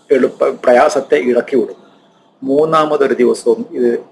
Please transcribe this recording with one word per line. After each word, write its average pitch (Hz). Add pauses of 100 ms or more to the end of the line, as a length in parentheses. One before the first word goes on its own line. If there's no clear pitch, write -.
(100)
എളുപ്പ-, 135
പ്രയാസത്തെ 135
ഇളക്കി 123
വിടുന്നു. - (580)
മൂന്നാമതൊരു 151
ദിവസവും 117
ഇത് 120 (120)